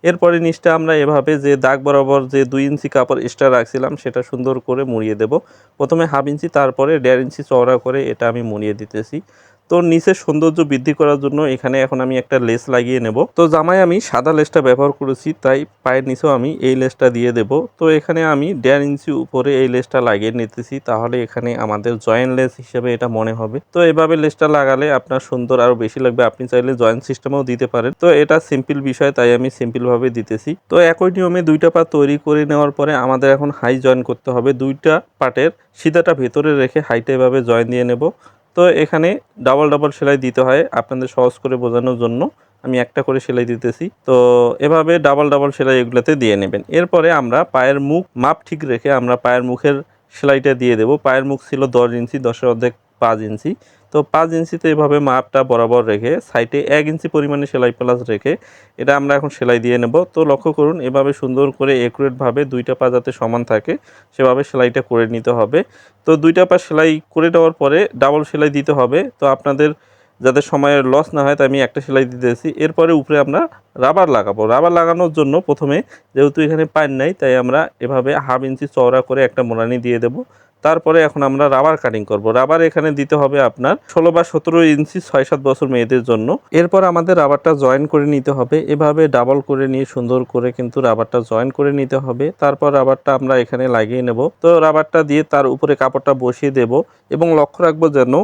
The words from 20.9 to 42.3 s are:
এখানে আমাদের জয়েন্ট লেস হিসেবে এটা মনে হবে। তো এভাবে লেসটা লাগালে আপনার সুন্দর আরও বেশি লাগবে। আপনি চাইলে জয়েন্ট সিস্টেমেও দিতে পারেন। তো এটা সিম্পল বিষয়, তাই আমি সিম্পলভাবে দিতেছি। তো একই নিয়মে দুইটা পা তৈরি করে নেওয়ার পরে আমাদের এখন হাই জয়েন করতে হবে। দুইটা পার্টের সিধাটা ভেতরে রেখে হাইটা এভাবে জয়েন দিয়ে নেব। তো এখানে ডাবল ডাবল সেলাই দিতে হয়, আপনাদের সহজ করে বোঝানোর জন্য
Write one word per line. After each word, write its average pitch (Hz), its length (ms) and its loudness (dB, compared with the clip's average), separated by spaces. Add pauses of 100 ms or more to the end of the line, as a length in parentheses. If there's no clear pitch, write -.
এখানে 120 260 -8 (140)
আমাদের 107 280 -4 (140)
জয়েন্ট 123 320 0
লেস 131 140 0 (100)
হিসেবে 123 340 -6
এটা 123 200 -4
মনে 110 240 -4
হবে। 110 180 -8 (160)
তো 175 40 0 (120)
এভাবে 160 320 2
লেসটা 156 240 0 (100)
লাগালে 135 300 2 (120)
আপনার 131 300 -4
সুন্দর 123 360 -2
আরও 123 180 4
বেশি 110 220 -6
লাগবে। 123 260 2
আপনি - 120 -12 (100)
চাইলে 127 200 0 (100)
জয়েন্ট 113 260 2
সিস্টেমেও 139 420 -4
দিতে 123 220 -2
পারেন। 120 200 -2 (100)
তো 170 40 4 (160)
এটা 151 140 0 (120)
সিম্পল 143 300 -4 (100)
বিষয়, 139 300 0
তাই 120 200 4
আমি 127 100 -2 (100)
সিম্পলভাবে 123 500 -2 (100)
দিতেছি। 110 320 -8 (200)
তো - 60 2 (140)
একই 185 260 0
নিয়মে 180 320 0
দুইটা 156 260 4
পা 165 80 4 (120)
তৈরি 143 300 2
করে 151 160 0 (100)
নেওয়ার 147 280 0
পরে 151 140 0 (120)
আমাদের 131 320 0
এখন 143 220 -4
হাই 123 160 0 (100)
জয়েন 127 240 4
করতে - 260 -6
হবে। 123 160 0 (120)
দুইটা 139 320 0 (260)
পার্টের 135 300 0 (300)
সিধাটা 165 400 2
ভেতরে 143 300 -2 (120)
রেখে 131 160 -2 (100)
হাইটা 117 280 -2
এভাবে 127 220 2 (100)
জয়েন 117 260 2
দিয়ে 123 180 -2
নেব। 123 120 -4 (520)
তো 175 80 4 (200)
এখানে 160 240 0 (380)
ডাবল 139 260 4
ডাবল 147 260 0
সেলাই 143 280 2
দিতে 127 200 -2
হয়, 135 160 2 (180)
আপনাদের 127 340 -8
সহজ 123 280 2
করে 131 200 -4
বোঝানোর 120 400 -2
জন্য 117 180 -2 (440)